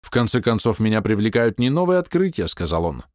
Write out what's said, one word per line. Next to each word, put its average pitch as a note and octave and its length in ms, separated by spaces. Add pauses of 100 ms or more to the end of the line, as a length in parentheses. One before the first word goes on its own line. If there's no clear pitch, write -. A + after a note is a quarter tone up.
"В - 100
конце A#2+ 280
концов, A2+ 400
меня A2 220
привлекают A2 560
не B2 140
новые F3+ 260
открытия", — F3 500
сказал E2+ 380
он. C#2 180 (120)